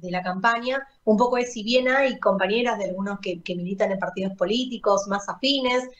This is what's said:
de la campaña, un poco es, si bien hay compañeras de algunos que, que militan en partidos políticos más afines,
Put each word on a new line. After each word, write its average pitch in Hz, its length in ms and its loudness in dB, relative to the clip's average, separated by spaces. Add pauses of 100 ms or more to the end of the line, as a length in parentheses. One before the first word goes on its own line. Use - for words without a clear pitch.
de 180 100 -8
la 180 120 -2
campaña, 233 640 0 (200)
un 220 100 6
poco 247 220 4
es, 247 160 -2
si 214 100 -8
bien 254 240 4
hay 269 320 2
compañeras 208 580 2
de 196 80 -4
algunos 196 360 -4
que, 180 200 -6
que 180 140 -6
militan 196 380 -2
en 190 60 -4
partidos 190 360 -6
políticos 208 720 0
más 202 220 -4
afines, 254 580 0 (120)